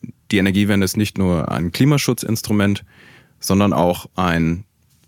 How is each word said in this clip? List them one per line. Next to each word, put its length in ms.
die 60
Energiewende 480
ist 120
nicht 200
nur 340
ein 220
Klimaschutzinstrument, 1120
sondern 320
auch 420
ein 500